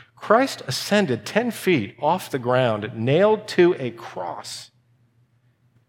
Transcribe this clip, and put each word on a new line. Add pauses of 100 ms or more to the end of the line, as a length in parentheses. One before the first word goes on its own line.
(140)
Christ
ascended
ten
feet
off
the
ground,
nailed
to
a
cross, (1200)